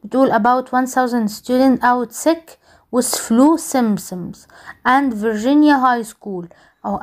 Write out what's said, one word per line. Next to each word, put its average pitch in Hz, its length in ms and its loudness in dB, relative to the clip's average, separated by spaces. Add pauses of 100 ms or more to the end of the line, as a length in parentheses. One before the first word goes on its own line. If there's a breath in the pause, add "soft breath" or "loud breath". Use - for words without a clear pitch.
بتقول: 262 280 2
"About 247 340 2
one 254 240 -2
thousand 240 380 -2 (100)
student 254 440 2
out 247 440 -2
sick 330 240 -2 (460 soft breath)
with 240 180 -2
flu 277 440 2
symptoms 202 760 -4 (520 loud breath)
and 262 240 2
Virginia 233 720 2
High 240 280 0
School"، 180 340 -12 (400 soft breath)
أو 202 160 -6